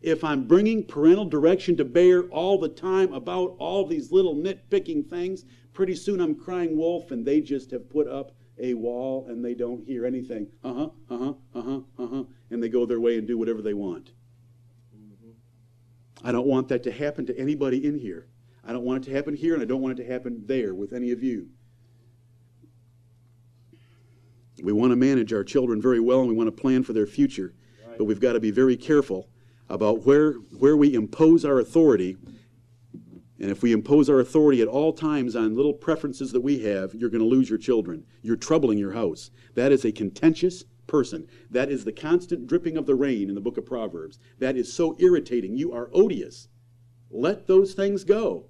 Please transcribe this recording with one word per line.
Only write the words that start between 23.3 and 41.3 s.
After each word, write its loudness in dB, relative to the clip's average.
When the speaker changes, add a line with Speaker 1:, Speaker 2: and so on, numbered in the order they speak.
Speaker 1:
We 0
want 4
to 4
manage 2
our -2
children 0
very 4
well, 4
and 0
we 0
want 2
to -8
plan 2
for -6
their 0
future. -2
Speaker 2:
Right. -18
Speaker 1:
But -2
we've -2
got 2
to 2
be 0
very 4
careful 0
about 0
where, 6
where 6
we 6
impose 4
our 4
authority. 4
And -4
if -4
we 4
impose 4
our 6
authority 4
at 2
all 0
times -2
on 0
little 2
preferences -6
that 0
we -2
have, -4
you're -4
gonna 0
lose 4
your -2
children. -2
You're -2
troubling 0
your -4
house. -6
That 2
is 4
a 0
contentious 0
person. -2